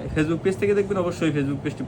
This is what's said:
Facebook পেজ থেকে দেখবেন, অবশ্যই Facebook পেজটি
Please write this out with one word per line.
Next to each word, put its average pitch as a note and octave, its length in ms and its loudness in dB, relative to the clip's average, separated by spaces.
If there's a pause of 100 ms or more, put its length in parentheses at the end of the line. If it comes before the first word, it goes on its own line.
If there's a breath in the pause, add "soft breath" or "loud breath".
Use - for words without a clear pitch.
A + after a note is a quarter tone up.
(140)
Facebook D#3 220 2
পেজ F#3+ 200 0
থেকে G3+ 180 2
দেখবেন, G3+ 240 2
অবশ্যই E3+ 340 0
Facebook C#3+ 300 0
পেজটি C#3 260 -4